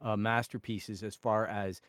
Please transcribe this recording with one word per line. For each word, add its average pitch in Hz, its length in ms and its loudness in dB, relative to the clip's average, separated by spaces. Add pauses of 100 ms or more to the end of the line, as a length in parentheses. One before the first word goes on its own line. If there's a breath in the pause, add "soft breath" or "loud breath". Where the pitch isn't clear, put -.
uh, 107 160 0
masterpieces 107 840 0
as 107 140 -8
far 110 300 2
as 98 420 -4